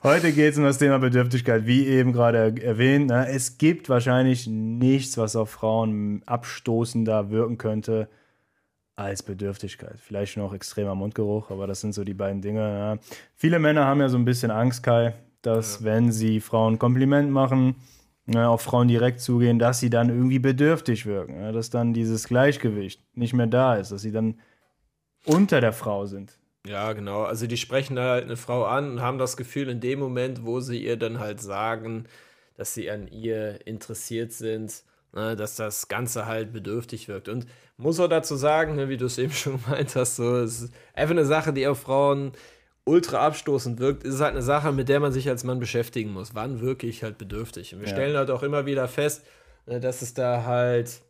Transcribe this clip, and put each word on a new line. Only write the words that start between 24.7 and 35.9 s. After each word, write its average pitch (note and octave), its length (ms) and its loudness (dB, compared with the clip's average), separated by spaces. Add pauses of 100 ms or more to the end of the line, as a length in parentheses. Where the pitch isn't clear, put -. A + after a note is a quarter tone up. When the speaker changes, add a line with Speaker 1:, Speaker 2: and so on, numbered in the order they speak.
Speaker 1:
unter E3 360 4
der A#2 120 4
Frau G2+ 340 -4
sind. G2 320 -14 (260)
Speaker 2:
Ja, G#2 280 -6
genau. G#2 320 -6
Also A2+ 200 -6
die A#2 120 -4
sprechen C3+ 380 -4
da B2+ 180 0
halt B2 100 0
eine A#2 140 -10
Frau B2 280 -4
an C3+ 280 -2
und A#2+ 80 -6
haben B2+ 180 -4
das B2+ 180 -4
Gefühl, C3 320 -8
in A#2+ 120 -6
dem C3 180 -4
Moment, B2+ 460 -4
wo A#2+ 160 -4
sie B2 220 -8
ihr A#2 140 -2
dann A2+ 220 -6
halt G#2+ 200 -8
sagen, A2 640 -6 (520)
dass - 160 -8
sie F2 160 -8
an G#2 180 -10
ihr A2 600 -8
interessiert A2+ 640 -10
sind, A2 480 -8 (320)
ne, A2 220 -6
dass G#2+ 200 -8
das G#2+ 340 -8
Ganze A#2 360 -6